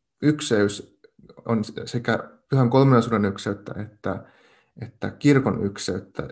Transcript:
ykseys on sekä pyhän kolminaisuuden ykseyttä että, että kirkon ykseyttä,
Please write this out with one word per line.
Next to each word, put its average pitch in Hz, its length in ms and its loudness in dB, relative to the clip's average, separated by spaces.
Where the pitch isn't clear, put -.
ykseys 139 800 0
on 113 180 0
sekä 117 340 -2
pyhän 131 200 4
kolminaisuuden 117 560 4
ykseyttä 101 560 -6
että, - 440 -10
että - 300 -10
kirkon 131 540 2
ykseyttä, - 680 -8